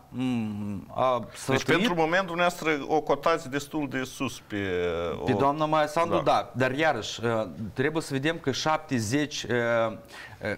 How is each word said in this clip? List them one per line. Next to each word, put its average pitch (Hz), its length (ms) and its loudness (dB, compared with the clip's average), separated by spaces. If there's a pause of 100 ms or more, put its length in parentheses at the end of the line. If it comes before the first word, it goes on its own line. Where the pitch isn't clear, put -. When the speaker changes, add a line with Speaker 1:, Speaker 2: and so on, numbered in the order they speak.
Speaker 1:
m, 107 840 -4
a 123 260 2
Speaker 2:
Deci, - 180 -12
Speaker 1:
sfătuit 135 260 0
Speaker 2:
pentru 180 320 2
moment, 165 300 2
dumneavoastră 170 440 0 (180)
o 151 140 2
cotați 147 480 2
destul 143 400 -4
de 131 140 -2
sus 131 440 -6
pe, 107 100 -4 (680)
Speaker 1:
Pe 123 80 2
Speaker 2:
o 107 40 2
Speaker 1:
doamna 143 280 2
Maia 151 220 2
Sandu, 170 280 0
Speaker 2:
Da. 165 60 2
Speaker 1:
da. 131 340 2
Dar, 127 160 2
iarăși, 131 520 0
uh, 113 240 0 (260)
trebuie 156 280 0
să - 120 -6
vedem 147 240 0
că 143 140 -2
șaptezeci, 143 920 0
uh, - 60 -6 (420)
uh, - 680 -8